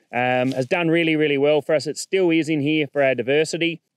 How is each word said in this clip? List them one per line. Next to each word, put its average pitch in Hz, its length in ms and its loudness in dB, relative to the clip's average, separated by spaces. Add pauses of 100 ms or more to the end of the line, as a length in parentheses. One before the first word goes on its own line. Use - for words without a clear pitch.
(120)
Um, 127 420 0
has 131 120 -2
done 175 220 0
really, 160 280 2
really 151 220 2
well 147 240 2
for 160 140 0
us. 143 100 -2
It 147 140 -8
still 185 320 0
is 160 180 0
in 156 120 0
here 151 260 0
for 143 160 -2
our 135 100 2
diversity, 156 680 -2 (180)